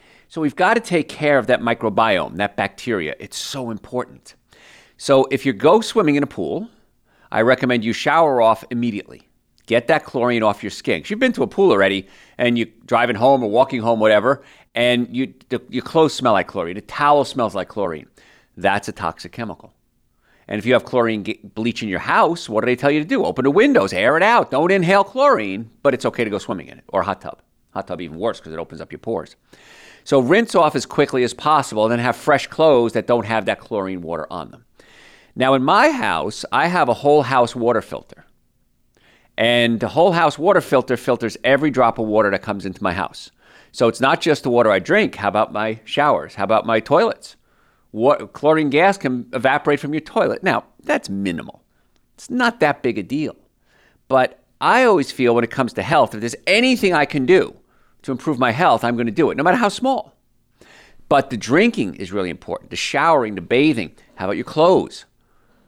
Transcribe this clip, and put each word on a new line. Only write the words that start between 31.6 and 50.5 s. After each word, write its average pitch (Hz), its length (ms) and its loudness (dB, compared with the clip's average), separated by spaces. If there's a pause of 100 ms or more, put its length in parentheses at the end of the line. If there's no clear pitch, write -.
and 113 80 0
then 120 60 0
have 120 180 -2
fresh 143 300 0
clothes 131 460 2
that 110 140 -4
don't 120 200 0
have 110 200 -2
that 107 140 -2
chlorine 95 420 -6
water 80 280 -8
on 85 200 -10
them. - 140 -20 (720)
Now, 131 180 2
in 131 100 0
my 208 260 4
house, 101 640 -4
I 143 160 0
have 175 200 0
a 117 60 0
whole 147 280 4
house 123 340 0
water 117 260 0
filter. - 420 -16 (1120)
And 117 440 2
the 117 80 -2
whole 170 240 2
house 165 260 0
water 175 220 2
filter 127 360 0
filters 117 460 -4
every 139 280 2
drop 120 280 2
of 113 80 -4
water 107 240 2
that 98 120 -2
comes 101 220 -8
into 95 180 -10
my 95 100 0
house. - 380 -8 (420)
So 120 160 2
it's - 120 -4
not 139 200 2
just 147 240 0
the 135 60 -2
water 120 200 4
I 98 80 4
drink. 170 380 0
How 101 120 -4
about 104 240 0
my 110 320 -6
showers? 139 520 -2
How 101 80 -4
about 104 220 0
my 113 120 0
toilets? 180 560 0 (560)
Wa-, 113 360 0
chlorine 151 440 0
gas 175 260 2
can 127 360 -6
evaporate 143 480 0
from 147 140 -8
your 156 60 -4
toilet. - 440 -2
Now, 160 200 0 (200)